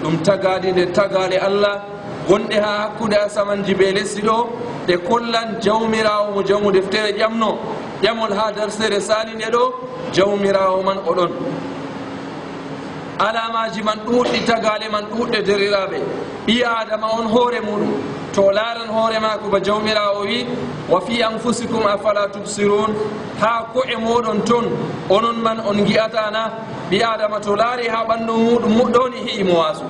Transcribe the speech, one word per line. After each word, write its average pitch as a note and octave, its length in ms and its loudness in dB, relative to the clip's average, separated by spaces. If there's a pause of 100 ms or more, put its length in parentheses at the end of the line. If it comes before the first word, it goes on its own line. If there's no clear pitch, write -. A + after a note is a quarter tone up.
ɗum D#3+ 200 2
tagaade F#3 480 2
nder F3 220 2
tagaale F#3+ 440 2
Allah, G3+ 440 2 (460)
gonɗe G#3+ 320 4
haa G#3 220 0
hakkunde G#3+ 360 -2
asamanji G3+ 580 0
be F#3+ 180 4
lesdi G#3 280 -2
ɗo, A3+ 260 2 (400)
ɗe F3 100 4 (100)
kollan A3+ 540 0
jawmiraawo G#3+ 720 2
mo G3 100 0
jamu G3+ 280 2
deftere F#3+ 420 2
ƴamno, A3 440 0 (440)
ƴamol A3 320 0
haa G#3 180 0
darsere G#3 480 -2
saali A3 360 -2
nde A3 160 -6
ɗo, A#3+ 120 2 (480)
jawmiraawo F#3+ 720 2
man G3 220 0
o E3 80 0
ɗon. F3+ 180 2 (1900)
Alamaji A3+ 680 -2
man G#3+ 220 0
ɗuɗɗi, A#3+ 400 2
tagale A3 460 0
man G#3 140 -2
ɗuɗɗe, A3+ 400 -2
derɗiraɓe. G3 540 0 (480)
Ɓi A#3+ 160 2
Adama A3 500 -2
on A#3 140 -2
hoore A#3+ 340 2
muɗum. G#3 320 -2 (400)
To G3+ 80 2 (100)
laaran A3+ 380 -2
hoore A3 300 0
maako G#3 300 -2
ba G3 120 2
Jawmirawo G#3 640 0
wi, A#3+ 200 -2 (440)
"Wa B3 100 4
fi A#3 240 -2
anfusikum A3+ 640 -2
afala G3+ 400 0
tubsirun?" G#3 680 0 (460)
Ha A3+ 340 0
ko'e B3 220 0
moɗon A3 500 0
ton, A#3 200 2 (440)
onon A3+ 320 2
man A3+ 200 0
on G3+ 240 0
gi'ata A3 460 2
na? A3 180 -2 (420)
Ɓi G3+ 100 2
Adama G#3+ 400 0
to G#3 140 0
laari A#3+ 320 0
ha A3+ 180 -2
ɓandu A3+ 280 0
muɗum, A3+ 440 4
mu-, B3 140 4
ɗoni - 260 4 (100)
hi'i G#3+ 160 -2
mo F3 160 4
waasu. D#3 300 0